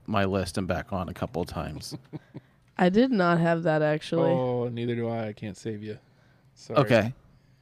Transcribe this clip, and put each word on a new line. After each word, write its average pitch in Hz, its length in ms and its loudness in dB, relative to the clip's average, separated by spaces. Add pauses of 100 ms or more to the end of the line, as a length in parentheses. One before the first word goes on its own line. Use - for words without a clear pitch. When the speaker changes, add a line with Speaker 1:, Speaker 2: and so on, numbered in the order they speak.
Speaker 1:
my 104 180 0
list 95 340 -2
and 95 80 -2
back 82 260 -4
on 90 160 -4
a 85 60 -10
couple 85 280 -4
of 87 60 -8
times. - 480 -10 (400)
<laughs> - 420 -16
Speaker 2:
I 180 120 4
did 233 200 4
not 175 280 4
have 170 240 2
that, 156 180 2
actually. 156 500 0
Speaker 3:
Oh, 123 380 0
neither 120 260 -4
do 117 140 -2
I. 113 200 -4
I 104 40 -8
can't 101 240 -10
save 107 260 -8
you. 107 160 -10 (560)
Sorry. - 260 -2
Speaker 1:
Okay. 117 340 4 (480)